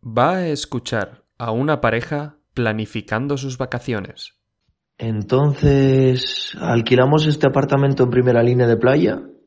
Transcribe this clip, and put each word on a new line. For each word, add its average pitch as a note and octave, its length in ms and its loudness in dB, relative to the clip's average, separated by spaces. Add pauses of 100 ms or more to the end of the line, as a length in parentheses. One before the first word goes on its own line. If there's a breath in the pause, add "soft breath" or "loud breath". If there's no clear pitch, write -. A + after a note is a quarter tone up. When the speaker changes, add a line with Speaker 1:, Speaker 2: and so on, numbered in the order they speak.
Speaker 1:
Va B2 360 -2
a F3+ 100 -4
escuchar B2 760 -6 (140)
a A#2 120 -8
una C#3 300 0
pareja C#3+ 560 -4 (180)
planificando A2+ 840 -4
sus C3 220 -8
vacaciones. A#2+ 760 -8 (640)
Speaker 2:
Entonces, C3 1600 0
¿alquilamos B2+ 680 2
este D3 220 2
apartamento C#3 560 2
en A#2+ 60 -2
primera A#2+ 340 4
línea B2 240 2
de A#2 80 4
playa? C#3 460 2 (240)